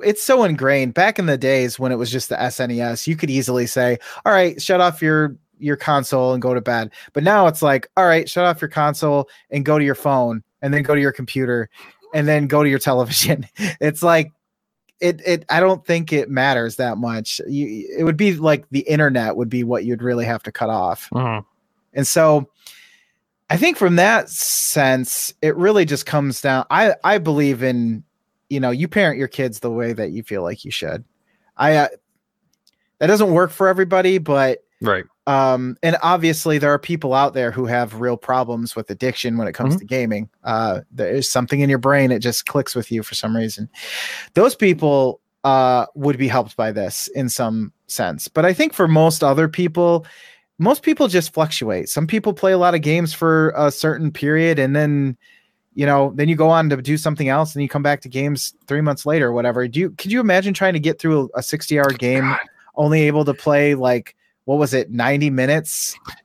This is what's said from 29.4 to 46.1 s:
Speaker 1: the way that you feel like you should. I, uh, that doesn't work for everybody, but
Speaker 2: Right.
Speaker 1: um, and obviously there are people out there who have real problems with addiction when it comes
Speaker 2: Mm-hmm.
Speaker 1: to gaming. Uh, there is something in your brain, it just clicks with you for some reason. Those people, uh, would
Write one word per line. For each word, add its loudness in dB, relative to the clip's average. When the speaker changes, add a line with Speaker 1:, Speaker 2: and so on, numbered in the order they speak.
Speaker 1:
the -6
way -4
that -6
you -10
feel -6
like -8
you -14
should. -8
I, 2
uh, 2
that 0
doesn't 4
work 2
for 2
everybody, 2
but 0
Speaker 2:
Right. 0
Speaker 1:
um, 0
and 2
obviously 2
there 2
are 2
people -4
out 2
there -2
who -4
have -2
real -2
problems -4
with -8
addiction -4
when -2
it -6
comes -2
Speaker 2:
Mm-hmm. -2
Speaker 1:
to -14
gaming. -4
Uh, -2
there -4
is -2
something -2
in 2
your 2
brain, 4
it -2
just -4
clicks -4
with -6
you -4
for -14
some -4
reason. -6
Those 4
people, 2
uh, 4
would 0